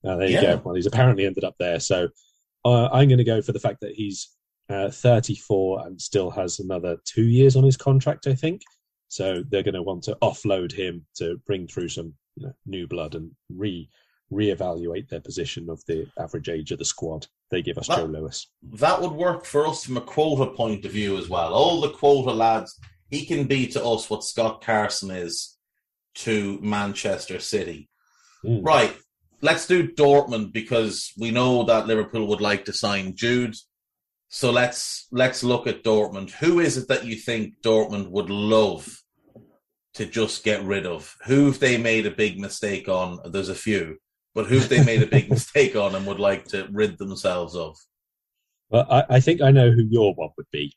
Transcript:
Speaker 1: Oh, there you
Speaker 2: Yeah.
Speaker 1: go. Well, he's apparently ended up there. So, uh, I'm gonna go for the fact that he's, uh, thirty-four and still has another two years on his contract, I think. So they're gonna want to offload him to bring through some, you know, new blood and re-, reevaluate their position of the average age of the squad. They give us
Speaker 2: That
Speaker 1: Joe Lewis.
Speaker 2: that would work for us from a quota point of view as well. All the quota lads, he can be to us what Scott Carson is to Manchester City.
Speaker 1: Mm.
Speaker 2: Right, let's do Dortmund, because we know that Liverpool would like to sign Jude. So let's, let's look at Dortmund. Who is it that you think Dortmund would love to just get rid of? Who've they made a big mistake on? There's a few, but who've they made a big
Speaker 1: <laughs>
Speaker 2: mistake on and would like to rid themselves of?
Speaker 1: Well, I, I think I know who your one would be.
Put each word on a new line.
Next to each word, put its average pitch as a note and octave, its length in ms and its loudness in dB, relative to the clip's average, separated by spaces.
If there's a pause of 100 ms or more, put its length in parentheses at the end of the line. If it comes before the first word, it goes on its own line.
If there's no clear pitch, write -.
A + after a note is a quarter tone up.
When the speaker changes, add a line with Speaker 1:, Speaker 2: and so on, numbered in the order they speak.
Speaker 1:
Oh, F#2 160 -4
there F#2+ 100 0
you F#2 60 2
Speaker 2:
Yeah. F2 220 2
Speaker 1:
go. - 80 -10
Well, F2+ 100 -8
he's F2+ 120 -4
apparently A#2 380 2
ended F#2 200 -4
up F2+ 140 -8
there. F2 220 -2
So, F2+ 300 -2 (560)
uh, A#2+ 260 4
I'm C3+ 160 6
gonna B2 160 6
go A2+ 160 2
for G#2+ 120 -4
the G#2 80 -6
fact - 200 -4
that G#2+ 140 -12
he's, G2+ 340 -8 (400)
uh, G2 220 -4
thirty-four G2 960 0
and F#2 140 -16
still F#2 320 -2
has F2+ 280 -6
another F2+ 440 -6
two - 220 -2
years B2+ 300 6
on C3 80 6
his C3+ 140 6
contract, C#3 480 0
I C#3 80 0
think. D#3+ 280 -4 (460)
So F#2+ 340 -4
they're G2 200 -2
gonna F#2+ 200 -4
want F2+ 220 -8
to - 180 -6
offload F#2+ 500 -2
him F2 340 -8 (100)
to E2+ 300 -6
bring F#2+ 200 -4
through F2 240 -8
some, E2 240 -12 (220)
you C#3+ 100 -14
know, C3+ 80 -12 (120)
new F#2 200 -10
blood D#2+ 280 -8
and D#2+ 200 -12 (160)
re-, F2+ 380 -8 (440)
reevaluate F#2 760 -4
their E2 120 -10
position E2 500 -10
of D#2+ 160 -14
the D#2 320 -6
average E2 300 -10
age D#2 240 -8
of D2+ 60 -8
the - 60 -10
squad. D#2 420 -8 (240)
They F#2 120 -2
give E2+ 160 -8
us - 100 -10
Speaker 2:
That F3 100 0
Speaker 1:
Joe E2 80 -4
Lewis. D#2 420 -10 (140)
Speaker 2:
that C#3 380 0
would F3 120 -4
work F3 320 -4
for D3 220 0
us D#3 180 -6
from B2+ 140 -6
a - 20 -4
quota D3 520 0
point A2 340 -4
of F2 60 -10
view G2+ 260 -2
as E2+ 100 -10
well. E2+ 260 -2
All D#3 280 4
the D3 80 -2
quota C3+ 420 2
lads, A2+ 480 0 (300)
he C#3+ 160 -8
can C#3+ 200 -2
be C3 220 0
to - 160 -4
us A2+ 260 -2
what G#2+ 140 -6
Scott - 380 -4
Carson G#2 480 -2
is F2+ 480 -10 (580)
to G2+ 460 -4
Manchester G2+ 760 -4
City. E2+ 520 -6 (520)
Speaker 1:
Mm. A2 220 -2
Speaker 2:
Right, D3 320 4 (460)
let's D#3+ 240 0
do F3+ 260 4
Dortmund, C3 600 4
because A2 680 -2
we A2+ 120 -4
know B2 340 2
that G#2+ 220 4
Liverpool G#2+ 420 -2
would G#2 120 0
like G#2 240 0
to G#2 80 -10
sign G2 420 -4
Jude. A#2+ 400 -2 (760)
So - 200 0
let's, - 600 -2
let's B2+ 320 0
look A#2+ 240 0
at - 160 -6
Dortmund. G#2 460 0
Who E3+ 280 2
is C#3+ 180 2
it B2+ 120 -8
that C3 160 0
you A#2 100 -8
think A2 480 -6
Dortmund G#2 480 2
would F#2 200 -4
love G#2+ 720 0 (920)
to G#2+ 140 -6
just G#2+ 360 -2
get G#2 220 0
rid F#2+ 220 -2
of? E2 280 -10 (120)
Who've C3+ 340 4
they B2 180 4
made A2+ 280 0
a G#2 40 0
big G2+ 300 -2
mistake G2 480 -6
on? F2+ 320 -2 (100)
There's F#2+ 200 -4
a F#2+ 40 -6
few, F2 440 -4 (360)
but A2 120 -2
who've B2 220 4
they C3 160 6
made A#2 180 4
a - 40 4
big - 240 2
Speaker 1:
<laughs> - 60 4
Speaker 2:
mistake C3 400 2
on G2 180 0
and F#2+ 120 -4
would G2 120 -6
like G2 280 0
to F#2+ 260 -6
rid G2+ 260 0
themselves F2+ 560 -4
of? E2 220 -8 (960)
Speaker 1:
Well, G#2+ 200 6
I, C3 180 6
I B2+ 120 8
think E3 200 2
I C#3 120 8
know B2+ 180 10
who A#2 180 6
your A2 260 6
one D#2+ 220 -8
would - 140 -16
be. D2 260 -6